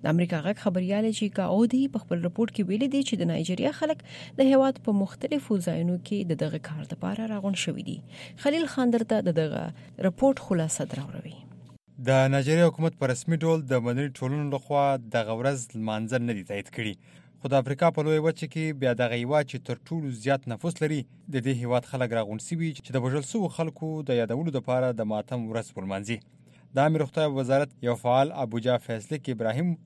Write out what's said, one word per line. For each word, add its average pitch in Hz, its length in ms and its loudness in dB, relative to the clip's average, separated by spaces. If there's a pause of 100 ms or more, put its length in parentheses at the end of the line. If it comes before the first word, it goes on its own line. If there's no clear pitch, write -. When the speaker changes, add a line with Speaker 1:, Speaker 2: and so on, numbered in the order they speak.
Speaker 1:
د 156 80 2
امریکا 170 340 2
غږ 208 180 -2
خبریال 190 420 2 (120)
جیکا 202 260 0 (120)
اودي 240 240 4 (120)
په 220 120 -4
خپل 170 200 -2
رپورت 220 320 0
کې 190 140 0
ویلي 220 240 0
دي 277 140 2
چې 196 120 -2
د 170 100 2
نایجیریا 165 480 0
خلک 311 240 -2 (380)
د 269 100 8
هیواد 269 380 4
په 208 100 2
مختلفو 220 580 -2 (120)
ځایونو 170 280 0 (100)
کې 196 260 -2
د - 100 -2
دغه 156 260 -2
کار 151 140 -8 (100)
لپاره 208 400 -6
راغونډ 196 320 -2
شوي - 240 -4
دي. - 80 -6 (480)
خلیل 302 300 2
خان 247 220 2
درته 226 320 2
د 160 120 2
دغه 156 220 0 (460)
رپورت 269 400 2
خلاصه 160 440 0
دراوروي. - 420 -10 (760)
Speaker 2:
د 131 260 6
نایجیریا 156 340 6
حکومت 160 320 -2
په 127 120 2
رسمي 165 320 0
ډول 160 260 2
د 127 160 4
مدني 131 200 0 (120)
ټولنو 143 240 -2 (100)
لخوا 143 300 0 (320)
دغه 113 240 0
ورځ 135 180 0 (200)
لمانځل 110 500 -2
نه 110 100 -2
دي 92 140 -8
تایید 101 240 -6
کړي. - 460 -8 (180)
خو 135 160 -2
د 135 60 6
افریقا 143 340 2
په 156 140 0
لویه 156 180 2
وچه 160 240 -4
کې 160 320 -4
بیا 123 80 4 (100)
دغه 120 200 0
هیواد 143 280 0
چې 127 220 -10
تر 117 160 -8
ټولو 151 320 -4
زیات 135 340 0
نفوس 170 300 -6
لري، 151 180 0 (300)
د 135 120 -2
دې 123 200 0
هیواد 123 300 0
خلک 117 260 0
راغونډ 107 200 -4 (120)
شوي 165 240 -2
چې - 180 -18
د 123 140 2
وژل 139 240 -2
شوو 202 260 0
خلکو 156 380 -4 (120)
د 120 140 4
یادولو 135 380 -2
لپاره 127 400 0
د 107 160 -2
ماتم 113 340 -4
ورځ 113 260 -6
ولمانځي. 98 420 -4 (560)
د 135 100 4
عامې 156 160 4
روغتیا 151 240 0 (100)
وزارت 135 400 2 (120)
یو 120 60 2 (120)
فعال 131 260 4 (140)
ابوجا 117 400 0
فیصله 113 340 -6
کې 131 180 -8
ابراهیم 117 320 0 (180)